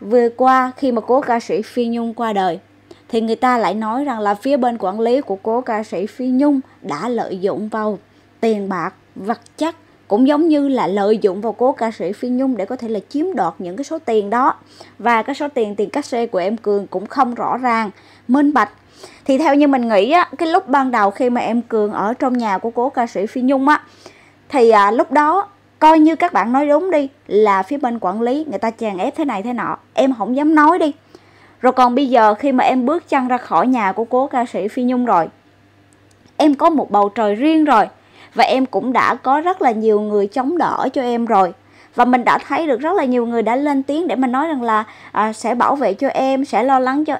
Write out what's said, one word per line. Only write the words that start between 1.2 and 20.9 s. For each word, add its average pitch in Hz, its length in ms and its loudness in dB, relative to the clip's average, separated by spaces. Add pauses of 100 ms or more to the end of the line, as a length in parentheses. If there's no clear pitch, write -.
ca 233 180 -2
sĩ - 220 -4
Phi 233 260 -4
Nhung 233 260 -6
qua 226 200 -4
đời 185 260 -2 (500)
thì 226 120 0
người 226 140 -2
ta 247 220 2
lại 196 160 0
nói 220 300 -4
rằng 247 160 -6
là 208 160 0
phía 269 220 0
bên 240 220 0
quản 202 200 -4
lý 240 220 2
của 196 220 -6
cố 226 180 -2
ca 220 220 -4
sĩ 196 220 -6
Phi 254 220 -8
Nhung 269 320 2 (220)
đã 160 280 -8
lợi 202 300 -4
dụng 190 300 -4
vào 214 300 -4 (420)
tiền 208 280 -2
bạc, 196 240 -6 (220)
vật 208 240 -6 (180)
chất, 320 180 -4 (320)
cũng 240 200 2
giống 302 200 2
như 285 200 2
là 233 200 0
lợi 202 300 0
dụng 196 240 -2
vào 220 120 -4
cố 247 180 0
ca 233 200 -4
sĩ 196 200 -6
Phi 247 180 -8
Nhung 254 280 -2
để 190 80 -4
có 247 100 -8
thể 240 120 -10
là 220 120 -6 (100)
chiếm 302 160 -4 (100)
đoạt 175 240 -2
những 185 180 -10
cái 285 60 -8
số 320 160 -8
tiền 214 300 -2
đó. 247 260 0 (440)
Và 220 240 2
cái 277 120 -6
số 294 180 -6
tiền, 208 220 -2
tiền 202 140 -2
cát 294 160 -6
xê 233 200 -4
của 208 140 -4
em 202 180 -2
Cường 202 300 -2
cũng 185 180 -8
không 240 300 -2
rõ 214 220 -4
ràng, 226 320 -2 (380)
minh 285 260 2
bạch. 214 160 2 (560)
Thì 262 120 2
theo 285 180 2
như 294 120 6
mình 247 220 0
nghĩ 214 220 4
á, 339 260 4
cái 339 100 -2
lúc 359 200 0
ban 262 240 2